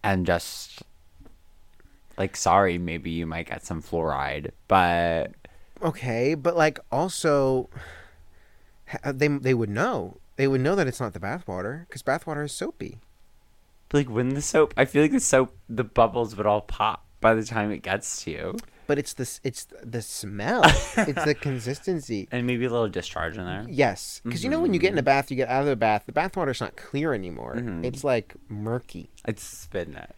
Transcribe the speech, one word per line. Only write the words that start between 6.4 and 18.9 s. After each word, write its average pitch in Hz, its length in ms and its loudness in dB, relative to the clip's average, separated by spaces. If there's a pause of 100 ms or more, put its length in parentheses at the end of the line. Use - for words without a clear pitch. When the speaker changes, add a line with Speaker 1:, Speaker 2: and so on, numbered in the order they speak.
Speaker 2:
like, 156 220 4 (120)
also, 139 800 2 (1200)
ha-, - 240 -6
they, 139 160 2
they 131 240 2
would 117 160 2
know. 117 480 -2 (200)
They 139 120 2
would 135 120 2
know 151 140 2
that 185 120 2
it's 123 140 -4
not 110 140 -4
the 87 60 -10
bathwater, 110 680 -6
'cause - 140 -14
bathwater 147 420 -2
is 147 80 -8
soapy. - 460 -8 (880)
Speaker 1:
But, 143 100 4
like, 139 120 2
wouldn't 123 240 2
the 147 80 -2
soap, - 340 4
I 131 80 6
feel 147 180 2
like 156 100 6
the 269 80 4
soap, - 360 4 (120)
the 117 160 -2
bubbles 113 520 2
would 101 100 -4
all 104 140 4
pop - 460 -2 (160)
by 113 120 8
the 110 100 2
time 107 260 -2
it 92 120 -4
gets - 420 -4
to - 60 -6
you. 80 260 -6 (300)
Speaker 2:
But 143 120 2